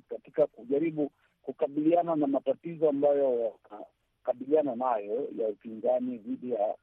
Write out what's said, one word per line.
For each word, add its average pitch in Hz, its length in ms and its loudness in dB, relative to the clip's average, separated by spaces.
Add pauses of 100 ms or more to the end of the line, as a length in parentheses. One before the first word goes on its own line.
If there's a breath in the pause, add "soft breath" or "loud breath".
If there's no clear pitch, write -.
katika 139 380 0
kujaribu 147 640 -2 (320)
kukabiliana 160 720 2
na 151 120 2
matatizo 151 600 0
ambayo 139 640 2 (720)
wakabiliana 131 500 0
nayo 117 520 -2 (120)
ya 110 80 0
upinzani 120 720 -2
dhidi 123 340 -8
ya 104 320 0